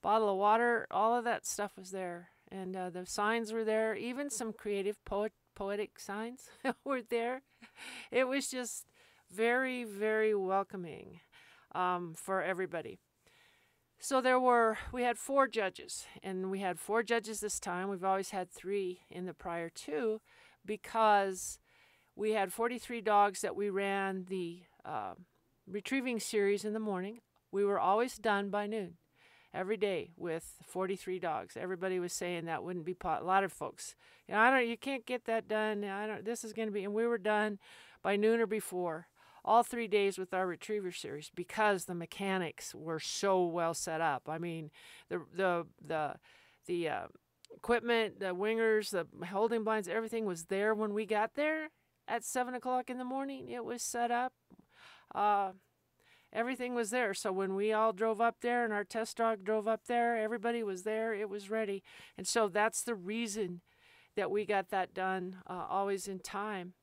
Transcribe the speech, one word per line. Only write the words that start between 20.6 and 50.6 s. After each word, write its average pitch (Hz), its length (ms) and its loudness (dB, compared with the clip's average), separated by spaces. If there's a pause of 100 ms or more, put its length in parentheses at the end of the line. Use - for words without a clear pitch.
because 202 960 2 (560)
we 214 180 0
had 196 200 2
forty-three 240 480 -2
dogs 202 400 6
that - 160 -2
we 202 140 0
ran 196 580 0
the, 180 320 -4 (240)
uh, 104 300 -6 (520)
retrieving 233 540 -2
series 202 440 2
in 214 100 -2
the 220 60 -2
morning. 208 400 -4 (300)
We 202 140 2
were 202 160 4
always 220 380 2
done 202 320 2
by 208 160 -2
noon 202 320 -6 (540)
every 190 240 -2
day 190 400 -2
with 165 480 -6
forty-three 185 540 -4
dogs. 160 380 -4
Everybody 185 420 -2
was 175 140 -2
saying 175 320 -4
that 160 180 -4
wouldn't 175 220 -6
be 180 100 -4
po-, 160 260 -2
a - 40 -8
lot 190 180 6
of 190 100 -2
folks, - 440 -10 (320)
"You - 60 -6
know, 214 60 4
I 240 100 8
don't, 254 180 4
you 233 80 -4
can't 269 300 -6
get 247 180 -4
that 226 240 -2
done. 214 360 0
I 202 220 -4
don't, 208 180 -8
this 226 200 -4
is 214 80 -10
gonna 220 180 -4
be," 196 140 -4
and 208 100 -4
we 226 120 2
were 233 120 2
done 208 400 2 (440)
by 196 140 2
noon 220 240 6
or 226 60 4
before 180 600 -4 (380)
all 233 160 8
three 233 240 -2
days 196 300 4
with 185 160 -6
our 185 140 2
retriever 185 440 -4
series 151 440 -10
because 202 500 2
the 185 100 -6
mechanics 185 800 -4
were 160 240 -4
so 185 460 2
well 170 300 0
set 160 260 -4
up. 147 260 2
I 156 120 -4
mean, 165 320 -6 (400)
the, 180 100 -2 (160)
the, 175 300 2 (200)
the, 151 280 -2 (500)
the, 175 240 -2
uh, 95 180 -4 (480)
equipment, 226 640 0
the 190 140 -2
wingers, 214 540 2
the 170 180 -2 (200)
holding 220 360 2
blinds, 214 240 0
everything 226 380 -2
was 170 220 -4
there 202 280 2